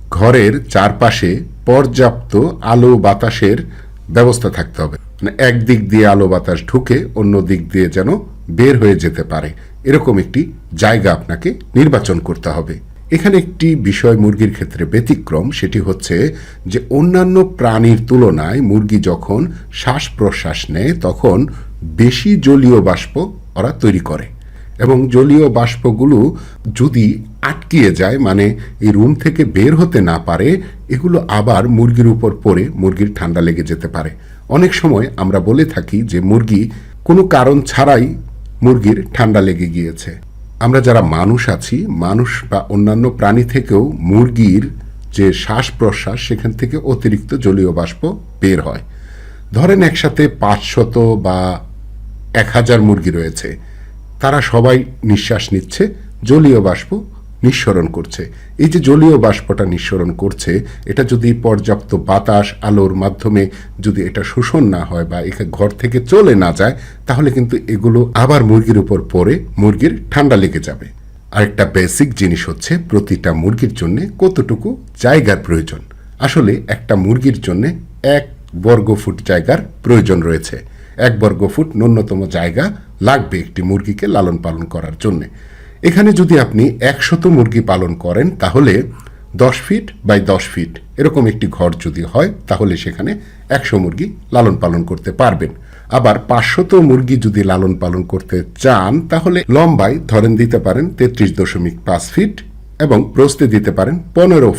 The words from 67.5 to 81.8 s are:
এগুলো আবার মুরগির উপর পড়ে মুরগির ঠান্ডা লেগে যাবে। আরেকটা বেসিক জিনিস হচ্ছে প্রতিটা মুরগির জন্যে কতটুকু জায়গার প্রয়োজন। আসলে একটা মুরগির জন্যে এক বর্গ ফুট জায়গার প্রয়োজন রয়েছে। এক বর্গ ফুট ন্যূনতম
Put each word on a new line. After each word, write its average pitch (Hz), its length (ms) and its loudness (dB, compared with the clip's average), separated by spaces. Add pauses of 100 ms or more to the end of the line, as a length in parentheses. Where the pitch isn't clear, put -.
এগুলো 113 260 2 (220)
আবার 139 180 4 (100)
মুরগির 110 340 4
উপর 98 140 -2 (140)
পড়ে 92 220 2 (260)
মুরগির 107 340 2 (180)
ঠান্ডা 143 300 2
লেগে 90 260 -2
যাবে। - 180 -14 (500)
আরেকটা 104 280 0 (100)
বেসিক 95 340 0 (120)
জিনিস 85 280 0
হচ্ছে - 240 -8 (180)
প্রতিটা 98 400 0 (120)
মুরগির 113 380 -2
জন্যে 95 220 -2 (180)
কতটুকু 185 480 0 (340)
জায়গার 120 440 2
প্রয়োজন। 82 340 -4 (460)
আসলে 123 260 4 (220)
একটা - 200 -4 (100)
মুরগির 127 420 0
জন্যে 95 220 -2 (480)
এক 139 80 -2 (400)
বর্গ 110 240 4 (140)
ফুট 90 140 -6 (120)
জায়গার 90 320 0 (240)
প্রয়োজন 95 440 4
রয়েছে। 80 300 -4 (480)
এক 117 160 0
বর্গ 98 200 0 (100)
ফুট 156 160 -2 (100)
ন্যূনতম 107 420 2 (160)